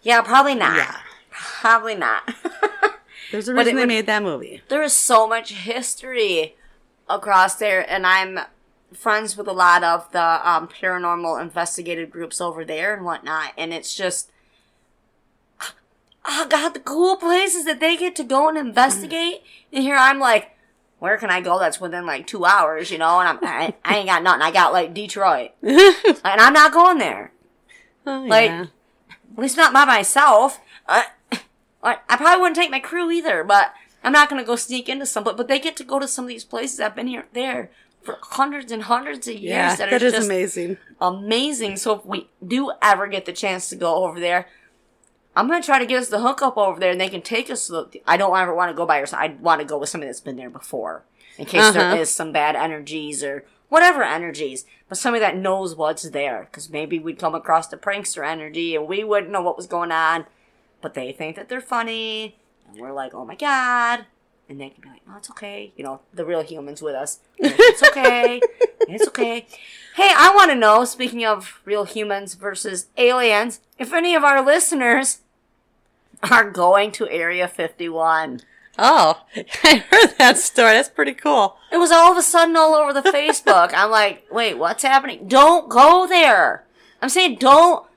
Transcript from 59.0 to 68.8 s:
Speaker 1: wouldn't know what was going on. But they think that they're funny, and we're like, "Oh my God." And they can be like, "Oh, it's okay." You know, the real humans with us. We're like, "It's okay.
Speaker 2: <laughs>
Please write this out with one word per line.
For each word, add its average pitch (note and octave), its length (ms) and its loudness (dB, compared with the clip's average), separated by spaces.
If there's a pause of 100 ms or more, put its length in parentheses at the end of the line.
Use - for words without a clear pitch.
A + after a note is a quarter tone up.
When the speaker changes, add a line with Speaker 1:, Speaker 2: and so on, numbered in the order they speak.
Speaker 1:
wouldn't G3+ 280 -4
know F#3+ 100 -4
what F3 140 -4
was F3+ 100 -16
going E3+ 260 -6
on. D#3+ 340 -2 (560)
But D#3 120 -14
they C3 160 -12
think D#3 260 -14
that - 120 -20
they're B3+ 120 -12
funny, A3+ 760 -10 (320)
and - 120 -20
we're B3+ 120 -16
like, - 220 -12
"Oh B2+ 100 -16
my D3 100 -18
God." B3 720 -2 (440)
And C#3 120 -20
they C3+ 80 -18
can - 140 -20
be C3+ 80 -20
like, - 200 -20
"Oh, G3 60 -20
it's - 140 -20
okay." G3+ 440 -18
You - 80 -18
know, C3+ 180 -14 (140)
the F3 100 -10
real E3 180 -4
humans D3 380 -14
with D3+ 140 -8
us. C#3 240 -10 (220)
We're C#4 100 2
like, - 80 -8
"It's A#4 240 6
okay. B3+ 640 2
Speaker 2:
<laughs> - 420 -2